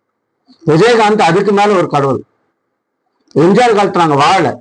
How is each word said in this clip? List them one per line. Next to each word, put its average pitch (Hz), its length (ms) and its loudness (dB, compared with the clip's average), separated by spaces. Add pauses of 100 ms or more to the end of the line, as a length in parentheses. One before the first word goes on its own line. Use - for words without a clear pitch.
(680)
விஜயகாந்த் 214 540 2
அதுக்கு 190 320 0
மேல 208 200 0
ஒரு 170 140 -2
கடவுள். 139 360 -4 (1120)
எம் 165 200 2
ஜி 233 100 2
ஆர் 226 120 2
காலத்துல 185 320 -2
நாங்க 151 80 -2
வாழல, 151 460 0